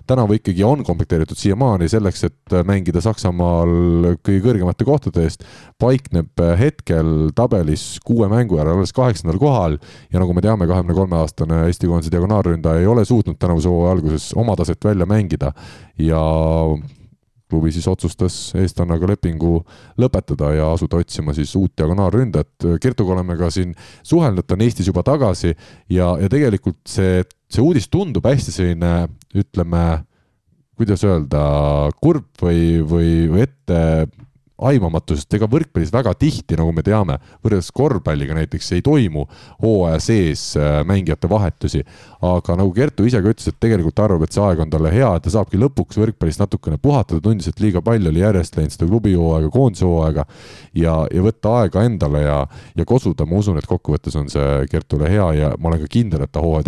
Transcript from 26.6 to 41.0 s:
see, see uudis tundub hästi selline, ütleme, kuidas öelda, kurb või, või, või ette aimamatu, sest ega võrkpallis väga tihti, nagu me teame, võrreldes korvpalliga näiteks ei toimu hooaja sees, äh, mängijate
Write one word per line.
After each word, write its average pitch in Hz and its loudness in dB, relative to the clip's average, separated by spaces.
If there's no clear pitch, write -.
see, 92 0
see - 0
uudis 151 2
tundub 151 -2
hästi 135 0
selline, 87 0
ütleme, 85 -2
kuidas 104 0
öelda, 73 0
kurb 156 2
või, 85 2
või, 82 2
või 104 2
ette - -2
aimamatu, 90 0
sest - -4
ega 110 0
võrkpallis 113 -2
väga 117 0
tihti, - -2
nagu 82 0
me 80 0
teame, 101 0
võrreldes 101 0
korvpalliga 78 -2
näiteks 80 -6
ei 90 0
toimu 98 2
hooaja 90 2
sees, 92 0
äh, 76 2
mängijate 87 0